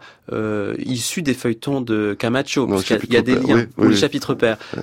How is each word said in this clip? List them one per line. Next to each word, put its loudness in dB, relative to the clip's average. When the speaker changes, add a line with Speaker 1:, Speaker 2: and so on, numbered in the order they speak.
Speaker 1:
euh, -4
issus -4
des 0
feuilletons -2
de -2
Camacho, 0
Speaker 2:
Non, 2
Speaker 1:
puisqu'il -2
y 4
a, 2
Speaker 2:
chapitre -6
Speaker 1:
il 4
y 6
a 6
des 2
Speaker 2:
père, 4
Speaker 1:
liens, -
Speaker 2:
oui, 2
Speaker 1:
ou 2
les 8
Speaker 2:
oui. 4
Speaker 1:
chapitres 0
pairs, 2
Speaker 2:
Ouais. -6